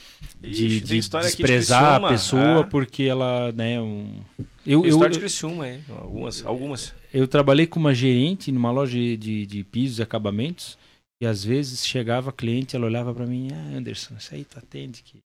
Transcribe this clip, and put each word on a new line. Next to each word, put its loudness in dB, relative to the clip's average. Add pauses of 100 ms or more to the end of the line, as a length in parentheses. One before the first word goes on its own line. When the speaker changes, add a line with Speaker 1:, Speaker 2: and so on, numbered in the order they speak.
(400)
Speaker 1:
De, -14
Speaker 2:
ixi, 2
tem -8
Speaker 1:
de 0
Speaker 2:
história -2
aqui -2
de -2
Speaker 1:
desprezar 6
a 6
Speaker 2:
Criciúma, 4
Speaker 1:
pessoa 4
Speaker 2:
é. 6
Speaker 1:
porque -2
ela, 0
né, -2
um... -8 (460)
Eu, 6
Speaker 2:
Tem 4
Speaker 1:
eu, 8
Speaker 2:
história 8
de -2
Speaker 1:
eu -4
Speaker 2:
Criciúma, -6
hein? -14
Algumas, -10
algumas. -6 (200)
Speaker 1:
eu 2
trabalhei 6
com -4
uma 4
gerente 2
numa 0
loja 0
de, -4
de -8
pisos -4
e 0
acabamentos, -4 (460)
e -2
às -2
vezes -4
chegava -2
cliente, -4
ela -2
olhava -4
pra -8
mim, -6
"Ah, -10
Anderson, -12
isso -18
aí -14
tu -20
atende -16
que -20